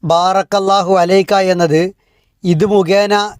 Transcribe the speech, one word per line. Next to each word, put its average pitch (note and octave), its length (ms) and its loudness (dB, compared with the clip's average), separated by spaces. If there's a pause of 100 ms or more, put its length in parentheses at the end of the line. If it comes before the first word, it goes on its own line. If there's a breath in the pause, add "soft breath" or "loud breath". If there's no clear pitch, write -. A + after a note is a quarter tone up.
ബാറക്കല്ലാഹു F#3+ 920 0
അലൈക്ക F#3 380 0 (120)
എന്നത് F3 360 0 (640)
ഇത് F3 220 0
മുഖേന G3+ 480 0 (260)